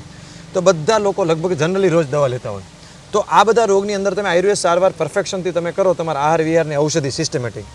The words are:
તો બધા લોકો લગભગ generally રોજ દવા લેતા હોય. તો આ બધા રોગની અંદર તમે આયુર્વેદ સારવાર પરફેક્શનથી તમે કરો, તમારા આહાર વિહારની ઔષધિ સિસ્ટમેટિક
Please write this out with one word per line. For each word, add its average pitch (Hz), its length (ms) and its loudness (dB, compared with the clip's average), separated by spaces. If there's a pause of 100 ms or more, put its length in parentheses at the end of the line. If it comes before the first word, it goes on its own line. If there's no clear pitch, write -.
(540)
તો 185 80 0
બધા 180 360 2
લોકો 202 260 0
લગભગ 165 280 0
generally 180 380 0
રોજ 156 200 2
દવા 143 180 0
લેતા 123 220 -6
હોય. 98 140 -10 (480)
તો 208 80 0
આ 180 240 2
બધા 220 220 4
રોગની 196 280 0
અંદર 196 200 -2
તમે 202 160 -2
આયુર્વેદ 185 260 2
સારવાર 175 420 2
પરફેક્શનથી 175 540 -4
તમે 170 200 -2
કરો, 190 220 2
તમારા 160 260 -4
આહાર 156 220 2
વિહારની 156 360 0
ઔષધિ 147 340 0
સિસ્ટમેટિક 123 640 -6